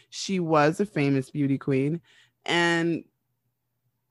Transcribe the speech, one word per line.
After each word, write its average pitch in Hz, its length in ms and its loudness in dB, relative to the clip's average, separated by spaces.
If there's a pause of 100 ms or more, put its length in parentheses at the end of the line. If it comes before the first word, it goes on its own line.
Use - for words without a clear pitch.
(100)
she 185 300 -4
was 156 380 2
a 208 80 -2
famous 139 440 0
beauty 139 260 -2
queen. 143 440 -2 (440)
And 170 600 0 (1080)